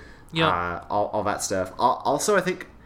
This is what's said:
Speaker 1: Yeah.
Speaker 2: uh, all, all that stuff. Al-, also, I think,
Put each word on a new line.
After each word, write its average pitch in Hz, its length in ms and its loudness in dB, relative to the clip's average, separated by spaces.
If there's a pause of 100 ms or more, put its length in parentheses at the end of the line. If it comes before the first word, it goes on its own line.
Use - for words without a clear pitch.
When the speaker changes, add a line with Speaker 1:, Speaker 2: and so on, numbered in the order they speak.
(320)
Speaker 1:
Yeah. 160 160 2
Speaker 2:
uh, 87 420 -2
all, 104 180 2
all 104 160 -2
that 101 180 0
stuff. 95 360 -2
Al-, 123 260 2
also, 147 320 2
I 185 40 6
think, - 260 -4 (200)